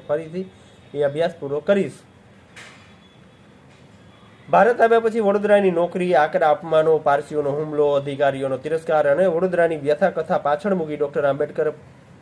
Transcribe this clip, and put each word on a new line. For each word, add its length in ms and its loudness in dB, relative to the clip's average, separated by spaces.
ફરીથી 440 -6
એ 80 -4
અભ્યાસ 380 -2
પૂરો 200 -6
કરીશ. 320 0
ભારત 320 4
આવ્યા 180 4
પછી 200 -2
વડોદરાની 520 2
નોકરી, 420 -2
આકરા 360 2
અપમાનો, 480 2
પારસીઓનો 540 -2
હુમલો, 400 0
અધિકારીઓનો 680 -2
તિરસ્કાર 500 0
અને 180 2
વડોદરાની 520 0
વ્યથા 320 0
કથા 280 -4
પાછળ 360 -2
મૂકી 220 -4
ડૉક્ટર 300 -2
આંબેડકર 480 -2